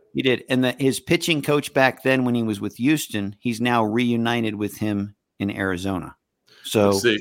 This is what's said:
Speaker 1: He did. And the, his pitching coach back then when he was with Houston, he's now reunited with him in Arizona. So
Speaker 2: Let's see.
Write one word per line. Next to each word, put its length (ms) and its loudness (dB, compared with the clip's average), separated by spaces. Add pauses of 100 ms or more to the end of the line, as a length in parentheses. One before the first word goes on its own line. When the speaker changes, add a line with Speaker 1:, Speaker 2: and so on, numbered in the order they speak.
(140)
Speaker 1:
He 80 -2
did. 260 0
And 160 2
the, 140 0
his 220 0
pitching 420 -2
coach 320 -2
back 280 2
then 220 2
when 100 0
he 80 0
was 180 -4
with 160 -8
Houston, 640 -2
he's 220 -4
now 240 2
reunited 720 0
with 240 -6
him 360 -2 (240)
in 120 -2
Arizona. 640 -4 (480)
So 260 4
Speaker 2:
Let's 120 0
see. 180 2